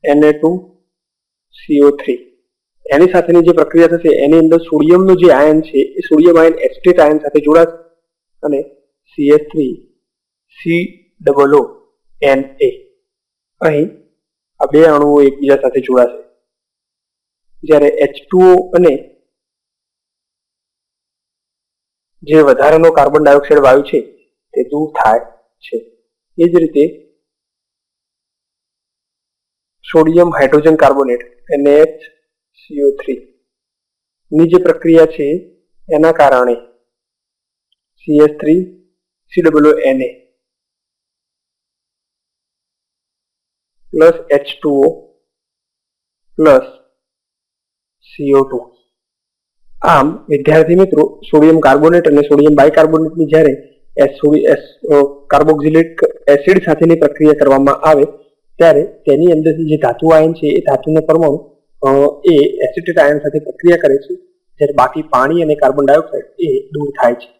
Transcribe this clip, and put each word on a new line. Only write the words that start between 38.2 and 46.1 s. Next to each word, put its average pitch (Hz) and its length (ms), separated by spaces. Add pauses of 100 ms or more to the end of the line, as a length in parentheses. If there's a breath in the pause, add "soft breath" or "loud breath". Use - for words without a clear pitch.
એચ 151 160
થ્રી 160 220 (720)
સી 175 80
ડબલ 156 260
ઓ 151 120
એન 131 220
એ 123 80 (3750)
પ્લસ 165 220 (160)
એચ - 300
ટુ 151 100
ઓ - 440 (1200)